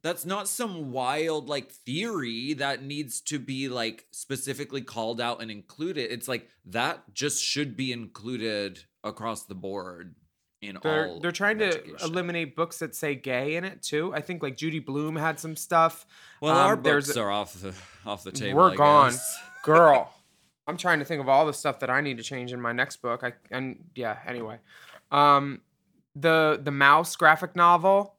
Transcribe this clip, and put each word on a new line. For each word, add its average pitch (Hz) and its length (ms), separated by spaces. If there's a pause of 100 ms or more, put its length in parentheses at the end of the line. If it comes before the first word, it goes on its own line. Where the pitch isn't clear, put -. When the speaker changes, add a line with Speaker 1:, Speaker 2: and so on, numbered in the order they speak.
Speaker 1:
that's 165 240
not 196 220
some 175 420
wild, 143 580
like, 143 220
theory 139 840
that 139 280
needs 139 400
to 151 160
be, 131 300
like, 113 420
specifically 139 720
called 117 380
out 120 200
and 110 120
included. 139 600
It's - 140
like, 123 220 (180)
that 113 480
just 135 280
should 143 340
be 131 160
included 107 880 (240)
across 107 400
the 101 100
board 90 600 (440)
in 104 220
Speaker 2:
They're, 156 240
Speaker 1:
all 170 140
Speaker 2:
they're 175 100
trying 208 320
Speaker 1:
of 190 80
Speaker 2:
to 160 80
Speaker 1:
education. 165 320
Speaker 2:
eliminate 170 460
books 165 240
that 151 160
say 147 180
gay 135 400
in 175 100
it 190 160
too. 151 320
I 147 80
think, 165 220
like, 135 140
Judy 156 240
Blume 147 340
had 156 240
some 160 160
stuff. 165 500 (360)
Speaker 1:
Well, 151 120
Speaker 2:
Um, 139 60
Speaker 1:
our 202 180
Speaker 2:
there's 143 300
Speaker 1:
books 139 100
Speaker 2:
a 117 60
Speaker 1:
are 101 80
off 101 240
the, 92 180 (320)
off 101 200
the 95 80
table, 131 260
Speaker 2:
We're 180 140
Speaker 1:
I - 40
Speaker 2:
gone. 147 360
Speaker 1:
guess. - 300
<laughs> - 60 (160)
Speaker 2:
Girl, 156 460 (580)
I'm 160 80
trying 165 240
to 139 40
think 156 160
of 131 80
all 139 160
the 147 80
stuff 139 280
that 123 100
I 131 100
need 139 180
to 113 40
change 123 300
in 123 80
my 117 120
next 127 300
book. 120 220
I, 123 80 (180)
and 131 340 (100)
yeah, 113 220 (100)
anyway. 113 320 (520)
Um, 143 500 (540)
the, 156 480
the 143 80
Mouse 143 460
graphic 160 400
novel 175 640